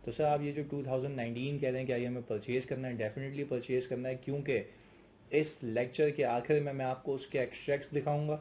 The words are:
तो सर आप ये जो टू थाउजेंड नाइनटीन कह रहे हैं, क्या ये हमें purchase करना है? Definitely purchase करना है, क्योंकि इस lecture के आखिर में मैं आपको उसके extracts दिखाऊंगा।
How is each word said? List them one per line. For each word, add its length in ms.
तो 60
सर 120
आप 180
ये 100
जो 120
टू 220
थाउजेंड 300
नाइनटीन 440
कह 100
रहे 80
हैं, 80
क्या 120
ये 80
हमें 180
purchase 420
करना 220
है? 100
Definitely 520
purchase 360
करना 240
है, 60
क्योंकि 420
इस 320
lecture 480
के 120
आखिर 400
में 100
मैं 120
आपको 280
उसके 260
extracts 520
दिखाऊंगा। 500